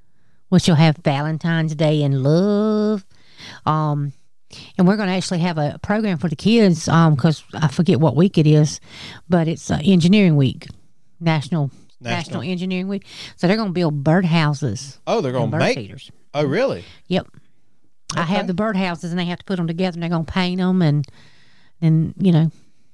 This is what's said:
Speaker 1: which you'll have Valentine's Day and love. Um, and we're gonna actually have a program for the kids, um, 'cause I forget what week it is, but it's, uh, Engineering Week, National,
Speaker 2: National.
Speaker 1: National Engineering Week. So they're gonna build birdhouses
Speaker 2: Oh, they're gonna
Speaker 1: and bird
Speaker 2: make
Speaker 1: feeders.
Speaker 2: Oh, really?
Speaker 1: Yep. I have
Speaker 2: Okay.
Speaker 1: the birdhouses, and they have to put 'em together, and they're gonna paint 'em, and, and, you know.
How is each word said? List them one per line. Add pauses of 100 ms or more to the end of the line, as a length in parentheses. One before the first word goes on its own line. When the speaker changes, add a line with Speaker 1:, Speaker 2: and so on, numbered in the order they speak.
(480)
Speaker 1:
which
you'll
have
Valentine's
Day
and
love. (640)
Um, (680)
and
we're
gonna
actually
have
a
program
for
the
kids,
um,
'cause (120)
I
forget
what
week
it
is, (480)
but
it's,
uh,
Engineering
Week, (540)
National, (300)
Speaker 2:
National. (240)
Speaker 1:
National
Engineering
Week. (320)
So
they're
gonna
build
birdhouses
Speaker 2:
Oh,
they're
gonna
Speaker 1:
and
bird
Speaker 2:
make
Speaker 1:
feeders. (220)
Speaker 2:
Oh,
really? (240)
Speaker 1:
Yep. (880)
I
have
Speaker 2:
Okay.
Speaker 1:
the
birdhouses,
and
they
have
to
put
'em
together,
and
they're
gonna
paint
'em,
and, (760)
and,
you
know. (440)